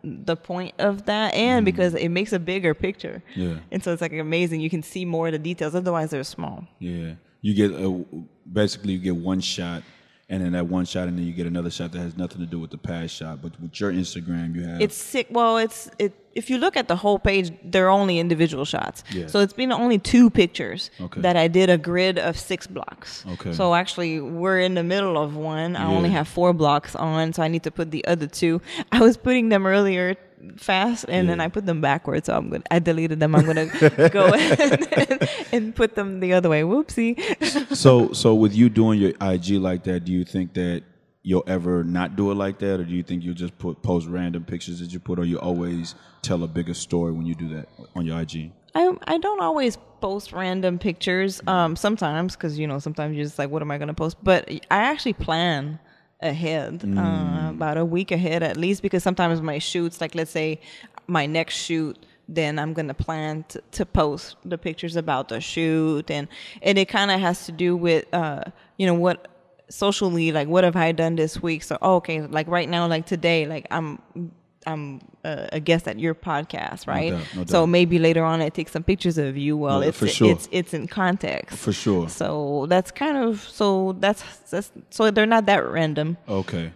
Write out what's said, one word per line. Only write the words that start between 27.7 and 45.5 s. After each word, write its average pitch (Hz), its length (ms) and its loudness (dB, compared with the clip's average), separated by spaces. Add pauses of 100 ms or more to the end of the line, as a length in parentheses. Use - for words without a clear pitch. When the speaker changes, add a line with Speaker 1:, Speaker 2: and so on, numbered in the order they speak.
Speaker 1:
put 165 220 -4
the 156 140 -6
other 165 200 0
two. 165 340 0 (300)
I 240 100 4
was 226 160 10
putting 247 340 2
them 196 160 4
earlier 190 500 2 (400)
fast, 208 520 0
and 185 200 2
then 170 100 0
Speaker 2:
Yeah. 160 80 0
Speaker 1:
I - 20 -2
put 202 180 -4
them 165 140 0
backwards, 151 460 0
so - 100 0
I'm - 140 -2
gonna, - 200 -6
I 170 80 4
deleted 160 400 0
them. 156 160 2
I'm 151 100 8
gonna 160 220 0
Speaker 2:
<laughs> 160 460 6
Speaker 1:
go 196 140 6
<laughs> 180 60 10
ahead 302 540 4 (240)
and, - 180 2 (240)
and 226 220 -2
put 220 220 2
them 196 240 -4
the 180 140 2
other 175 140 6
way. 151 140 4
Whoopsie. 233 560 0 (520)
<laughs> 277 60 -2
Speaker 2:
So, 123 360 8
so - 220 4
with 110 200 6
you 117 160 8
doing 110 300 4
your 95 200 4
I 95 160 0
G 92 220 0
like 90 260 0
that, 90 200 -2
do 90 80 -4
you 90 120 0
think 90 300 -4
that 87 280 -2 (400)
you'll 90 240 2
ever 87 380 0
not 90 320 -2
do 101 140 2
it 101 60 0
like 98 240 -4
that, 98 200 -2
or 87 40 -4
do 87 100 -6
you 90 80 -2
think 87 220 -6
you'll 87 100 -6
just 87 240 -8
put, 85 240 -8
post 87 260 0
random 85 360 -6
pictures 87 360 -10
that 87 120 -12
you 92 80 -10
put, 90 180 -6
or 87 60 -2
you 85 140 -2
always 87 560 -4 (280)